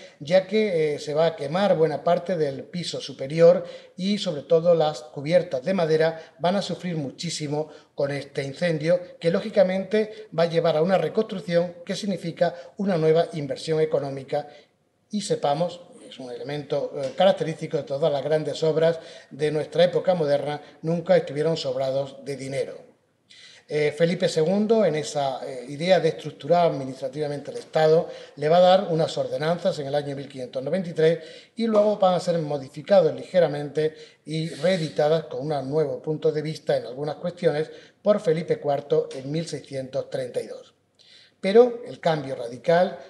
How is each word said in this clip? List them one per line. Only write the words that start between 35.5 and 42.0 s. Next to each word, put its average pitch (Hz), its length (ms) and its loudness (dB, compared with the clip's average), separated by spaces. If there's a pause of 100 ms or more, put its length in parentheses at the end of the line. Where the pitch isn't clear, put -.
nuevo 139 320 -2
punto 156 320 -2
de 151 80 -2
vista 151 340 -2
en 123 100 -2
algunas 139 300 -8
cuestiones 156 540 -2 (320)
por 208 180 4
Felipe 165 400 0
cuarto 151 540 0
en 135 180 -8
mil 160 160 -4
seiscientos 131 640 -8
treinta 127 320 -6
y 107 60 -8
dos. - 260 -16 (640)
Pero 233 480 6
el 135 120 -14
cambio 143 360 -2